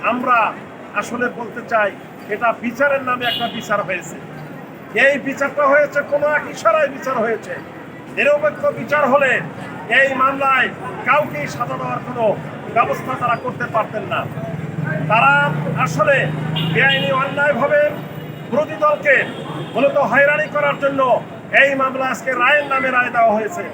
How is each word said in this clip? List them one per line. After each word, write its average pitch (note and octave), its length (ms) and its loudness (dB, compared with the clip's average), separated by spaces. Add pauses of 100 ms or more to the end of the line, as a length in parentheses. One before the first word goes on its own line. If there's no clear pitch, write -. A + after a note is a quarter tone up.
(120)
আমরা B3 260 2 (640)
আসলে A#3+ 240 -4 (140)
বলতে A#3 220 -10 (100)
চাই, G#3 180 2 (440)
এটা A#3 140 0 (160)
বিচারের C4+ 460 0
নামে B3 220 -2
একটা A#3 160 -2 (100)
বিচার G#3 300 -2
হয়েছে। F3+ 280 -6 (880)
এই C#4 80 6 (140)
বিচারটা C#4 440 0
হয়েছে C#4+ 280 4 (120)
কোনো D4 140 2 (120)
এক D4 60 -2 (100)
ইশারায় D#4 420 2
বিচার C4 280 -4
হয়েছে। G#3+ 300 -4 (640)
নিরপেক্ষ C#4+ 440 2 (180)
বিচার C#4+ 240 0 (100)
হলে C#4 180 4 (680)
এই C4+ 100 6 (120)
মামলায় C4+ 460 2 (400)
কাউকেই C#4+ 480 2
সাজা B3 260 -4
দেওয়ার B3 260 -4
কোনো A#3+ 160 -4 (520)
ব্যবস্থা - 360 0 (100)
তারা B3 140 0 (100)
করতে A#3+ 200 -6 (100)
পারতেন G#3+ 280 -2 (100)
না। D3+ 60 -2 (920)
তারা B3 240 6 (520)
আসলে C#4+ 300 2 (580)
বেআইনি C4+ 380 2 (100)
অন্যায়ভাবে C#4+ 600 2 (680)
বিরোধী D4+ 360 0
দলকে D4 300 4 (580)
মূলত C4+ 240 2 (140)
হয়রানি C#4+ 440 4
করার C#4+ 280 2
জন্য C#4 180 2 (600)
এই C#4 100 6 (100)
মামলা C4 320 0
আজকে C4 200 -6
রায়ের C4+ 400 4
নামে C4 180 0
রায় B3 240 2
দেওয়া A3+ 220 6
হয়েছে। G3+ 260 -4 (100)